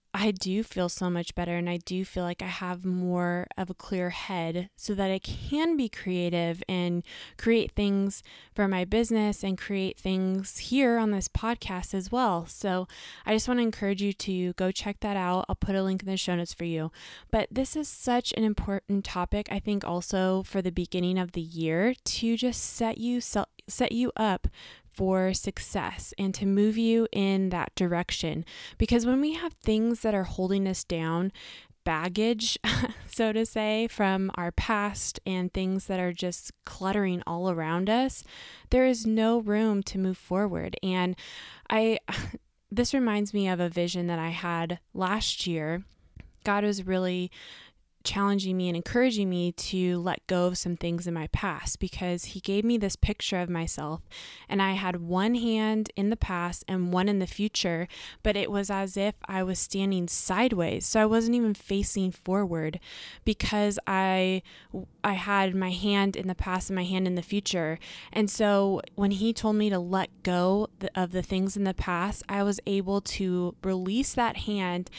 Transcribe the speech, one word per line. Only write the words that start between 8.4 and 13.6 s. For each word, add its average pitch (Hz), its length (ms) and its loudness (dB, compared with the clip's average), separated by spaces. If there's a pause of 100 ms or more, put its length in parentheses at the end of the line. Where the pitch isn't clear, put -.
for 202 140 2
my 185 180 2
business 214 580 2
and 190 140 -2
create 190 400 -4
things 190 640 -2
here 247 400 4
on 220 100 2
this 196 180 0
podcast 202 680 -4
as 190 160 -4
well. 208 340 2
So 185 420 -2 (380)
I 214 80 2
just 220 140 2
want 247 100 2
to 240 60 4